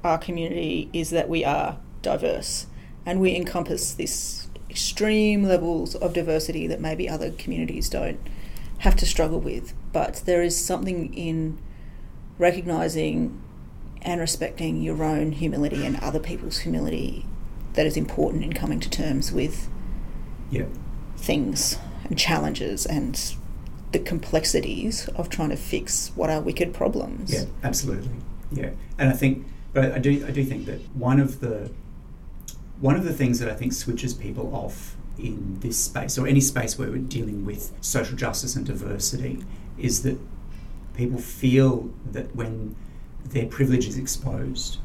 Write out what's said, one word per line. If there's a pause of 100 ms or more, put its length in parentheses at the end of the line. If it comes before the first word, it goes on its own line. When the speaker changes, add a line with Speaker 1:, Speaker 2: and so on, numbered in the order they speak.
Speaker 1:
our
community
is
that
we
are (240)
diverse (380)
and
we
encompass
this (220)
extreme
levels
of
diversity
that
maybe
other
communities
don't (600)
have
to
struggle
with. (200)
But
there
is
something
in (800)
recognising (600)
and
respecting
your
own
humility
and
other
people's
humility (480)
that
is
important
in
coming
to
terms
with (840)
Speaker 2:
Yeah. (500)
Speaker 1:
things (260)
and
challenges
and (580)
the
complexities
of
trying
to
fix
what
are
wicked
problems.
Speaker 2:
Yeah, (180)
absolutely. (400)
Yeah. (300)
And
I
think, (260)
but
I
do,
I
do
think
that (160)
one
of
the, (1080)
one
of
the
things
that
I
think
switches
people
off (220)
in
this
space,
or
any
space
where
we're
dealing
with
social
justice
and
diversity, (360)
is
that (760)
people
feel (220)
that
when (500)
their
privilege
is
exposed